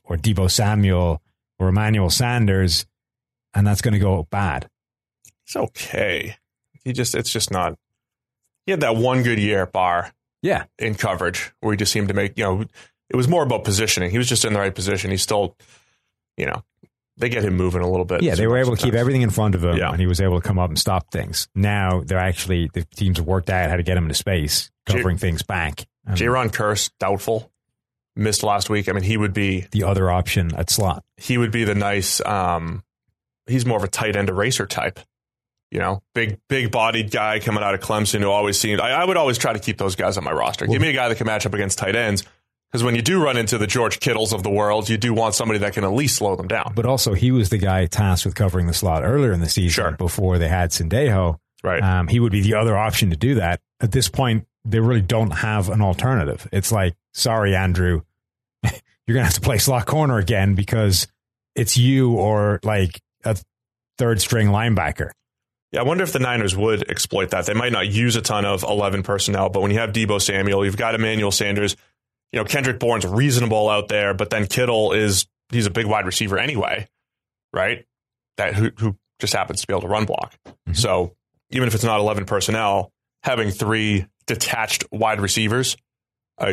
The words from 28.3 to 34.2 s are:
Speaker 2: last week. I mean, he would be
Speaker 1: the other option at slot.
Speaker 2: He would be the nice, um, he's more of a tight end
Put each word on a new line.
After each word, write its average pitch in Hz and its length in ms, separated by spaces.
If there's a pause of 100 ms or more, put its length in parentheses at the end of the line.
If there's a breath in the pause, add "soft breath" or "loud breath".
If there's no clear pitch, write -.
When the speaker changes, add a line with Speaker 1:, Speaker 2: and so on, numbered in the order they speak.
Speaker 2:
last 101 280
week. 104 180
I 92 40
mean, 95 120
he 107 140
would 104 160
be 95 380
Speaker 1:
the 98 120
other 95 260
option 87 440
at 85 160
slot. 95 340 (140)
Speaker 2:
He - 180
would 117 160
be 117 120
the 104 100
nice, 101 500
um, 87 580 (640)
he's 123 200
more 117 100
of 98 80
a 98 40
tight 107 280
end 101 140